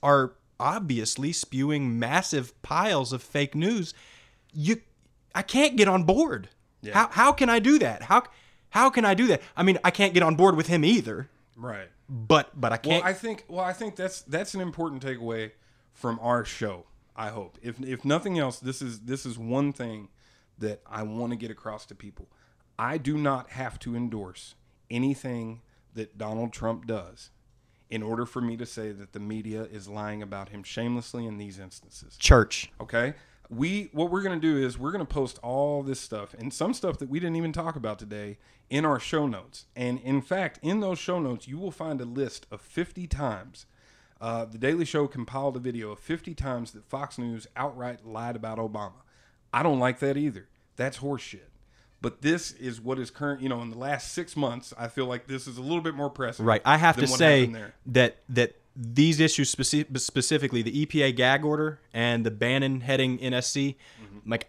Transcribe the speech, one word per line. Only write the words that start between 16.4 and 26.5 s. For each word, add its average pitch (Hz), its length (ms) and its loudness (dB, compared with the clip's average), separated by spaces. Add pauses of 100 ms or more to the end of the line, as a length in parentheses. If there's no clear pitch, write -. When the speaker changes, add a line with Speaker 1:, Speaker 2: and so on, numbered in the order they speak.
Speaker 2:
show, 95 420 -6 (280)
I 110 140 -6
hope. 104 340 -12
If, 117 200 -10
if 131 220 -8
nothing 170 340 2
else, 131 200 -2
this 127 220 -8
is, 117 200 -10
this 131 260 -8
is 117 120 -10
one 135 360 -2
thing 110 340 -10 (500)
that 107 280 -6
I 107 160 -8
wanna 117 340 -6
get 110 140 -10
across 107 340 -12
to 101 100 -20
people. - 340 -18 (500)
I 123 180 -2
do 147 220 -2
not 139 320 0
have 127 300 -8
to 120 140 -8
endorse 110 600 -8 (360)
anything 120 680 -4 (320)
that 110 240 -12
Donald 110 380 -6